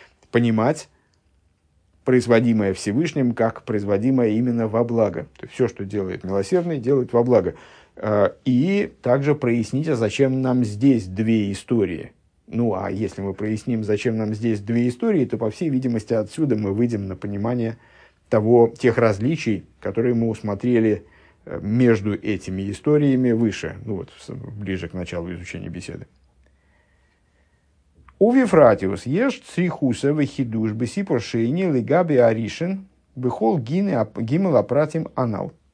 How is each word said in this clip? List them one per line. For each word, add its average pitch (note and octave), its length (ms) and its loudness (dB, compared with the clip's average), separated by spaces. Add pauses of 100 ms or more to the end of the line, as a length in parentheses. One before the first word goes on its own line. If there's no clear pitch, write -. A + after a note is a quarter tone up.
(300)
понимать A#2+ 580 0 (1160)
производимое A#2 680 4
Всевышним B2 600 -2
как A2+ 280 -2
производимое A2 680 0
именно A#2 380 0
во A2+ 160 0
благо. A2 420 0 (120)
То - 80 -16
есть - 80 -20
всё, B2+ 120 2
что G2+ 180 -6
делает G2 380 -6
милосердный, D3 560 -2
делает B2+ 340 0
во A#2 120 4
благо. G#2 300 4 (420)
Э, G#2 360 2 (120)
и D#3+ 480 2 (100)
также C3+ 320 2
прояснить, B2+ 540 -2
а D3 80 0
зачем C3 460 0
нам B2+ 220 2
здесь A2 420 2
две G#2+ 440 0
истории. F#2+ 640 -2 (340)
Ну, A2+ 280 -2
а F#2 160 -4
если G2 320 -6
мы G2 120 -4
проясним, A2 480 -4
зачем G#2+ 340 -2
нам A2 180 -2
здесь G#2+ 260 -2
две A#2 280 0
истории, E3+ 360 0
то, A2 140 -4
по A2 120 -2
всей D#3+ 200 -4
видимости, B2+ 420 -2
отсюда A2+ 440 0
мы G#2 160 -2
выйдем A2 340 0
на F#2 100 -8
понимание A2+ 640 -4 (500)
того, A#2 500 6
тех B2 200 2
различий, A2 640 0 (160)
которые A2+ 340 0
мы A#2 140 2
усмотрели, A2 800 0 (400)
э, - 160 -10
между G#2+ 520 2
этими G2 560 -6
историями C3+ 640 2
выше, G#2+ 520 -2
ну G#2+ 120 -6
вот, F2 220 -10
с-, - 140 -16
ближе G2 560 -8
к - 60 -14
началу F2+ 380 -8
изучения F2+ 360 -12
беседы. - 380 -12 (2000)
"У A3 140 4
Вифратиус C#3+ 760 4
ешь G#3 340 -2
црихуса C#3+ 680 -2
вехидуш A#2 640 -2
бесипур B2 480 -2
шейни A#2+ 440 -2
лигаби D3+ 520 0
аришин A#2+ 720 0 (260)
бехол D3+ 440 0
гине D3 400 -2
ап-, G#2+ 220 -4
гимел D#3 360 0
апратим D3 580 0
анал". A#2+ 380 -4 (220)